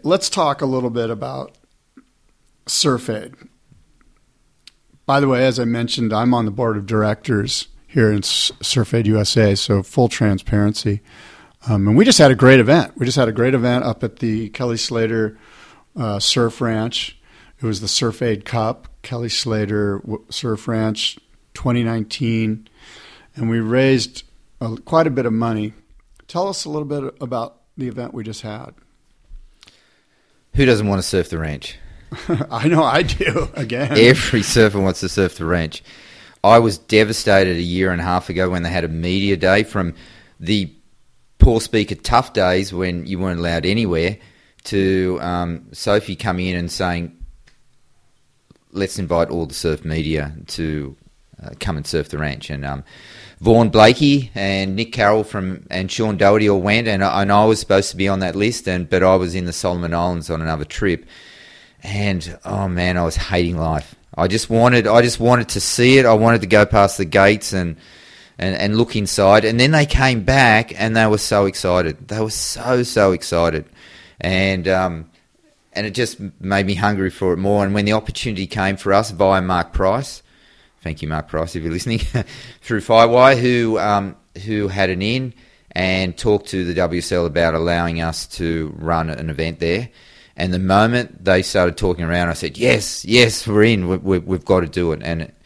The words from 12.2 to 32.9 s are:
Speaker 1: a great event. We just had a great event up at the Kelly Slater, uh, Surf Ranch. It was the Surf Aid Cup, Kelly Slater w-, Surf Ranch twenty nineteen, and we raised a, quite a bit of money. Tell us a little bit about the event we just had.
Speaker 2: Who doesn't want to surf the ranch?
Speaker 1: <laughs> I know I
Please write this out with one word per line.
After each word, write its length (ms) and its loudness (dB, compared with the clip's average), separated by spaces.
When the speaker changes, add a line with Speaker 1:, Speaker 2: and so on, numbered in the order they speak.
Speaker 1:
a 40 4
great 240 8
event. 380 4
We 80 -4
just 120 -2
had 100 4
a 60 -2
great 200 0
event 300 0
up 200 -4
at 140 -8
the 320 -4
Kelly 280 -4
Slater, 600 -2
uh, 240 -4
Surf 420 -2
Ranch. 560 -4
It 40 -8
was 160 -4
the 60 -8
Surf 360 -4
Aid 220 -4
Cup, 420 -4
Kelly 260 -8
Slater 680 -2
w-, 300 -10
Surf 380 -6
Ranch 520 -4
twenty 300 -2
nineteen, 840 -4
and 140 -4
we 100 0
raised 640 0
a, 160 -8
quite 280 0
a 60 -2
bit 160 -4
of 60 -2
money. 400 -2
Tell 200 -4
us 180 -8
a 40 -12
little 180 -6
bit 340 -8
about 360 -8
the 100 -6
event 260 -10
we 100 -10
just 180 -12
had. 300 -14
Speaker 2:
Who 120 4
doesn't 220 4
want 140 0
to 60 -6
surf 220 -2
the 80 -6
ranch? 400 -10
Speaker 1:
<laughs> 180 -12
I 160 -4
know 160 2
I 200 2